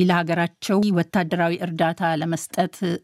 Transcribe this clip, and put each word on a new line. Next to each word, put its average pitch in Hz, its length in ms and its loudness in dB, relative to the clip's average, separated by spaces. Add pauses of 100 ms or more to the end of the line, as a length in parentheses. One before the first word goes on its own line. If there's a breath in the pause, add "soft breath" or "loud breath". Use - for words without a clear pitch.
ለሀገራቸው 170 760 0 (140)
ወታደራዊ 170 680 0
እርዳታ 165 560 -2
ለመስጠት 165 600 -4 (280)